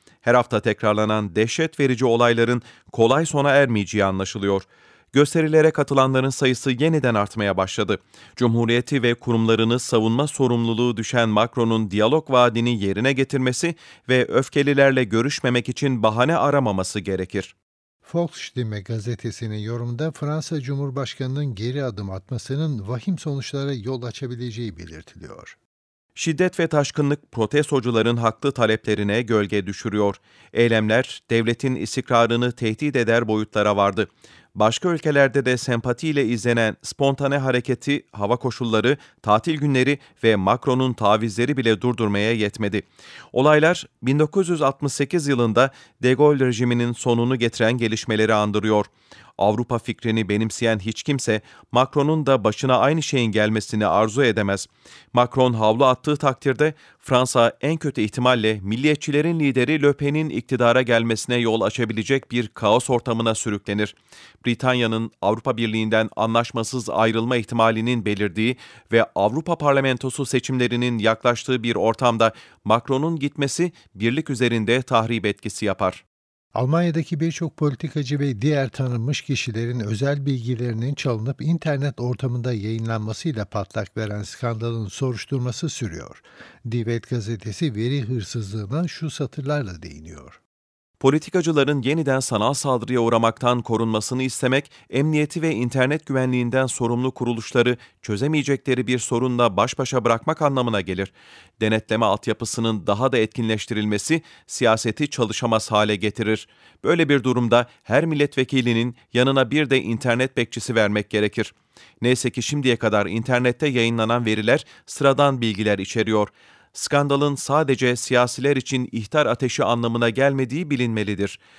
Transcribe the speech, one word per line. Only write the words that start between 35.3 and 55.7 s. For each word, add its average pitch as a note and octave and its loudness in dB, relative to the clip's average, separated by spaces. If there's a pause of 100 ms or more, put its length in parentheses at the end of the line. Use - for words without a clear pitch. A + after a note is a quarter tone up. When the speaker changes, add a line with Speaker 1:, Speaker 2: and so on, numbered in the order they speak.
Speaker 1:
de B2+ 2
sempatiyle B2+ -2
izlenen A2+ 0
spontane C#3 0
hareketi, C3 -2
hava G#2 0
koşulları, A#2+ 0 (260)
tatil A2+ 2
günleri C3+ 2 (260)
ve A2 6
Macron'un B2 0
tavizleri A2 0
bile A2+ 2
durdurmaya G#2+ 0
yetmedi. G#2 -2 (500)
Olaylar D3+ 4 (160)
bin C3+ 0
dokuz E3 0
yüz D#3+ -2
altmış C3+ -2
sekiz C#3+ -2
yılında A#2+ 2 (320)
De B2+ 4
Gaulle C#3 4
rejiminin A#2+ 0
sonunu A#2+ 0
getiren A#2 0
gelişmeleri A2 0
andırıyor. G#2 2 (520)
Avrupa A2+ 0
fikrini A2 -2
benimseyen A2 0
hiç G#2 -8
kimse A#2+ -2 (320)
Macron'un C#3+ 0
da C3 2
başına B2 2
aynı D3 2
şeyin A#2+ 0
gelmesini G#2+ 0
arzu G#2+ 2
edemez. G2+ 0 (460)
Macron B2 2
havlu A2 4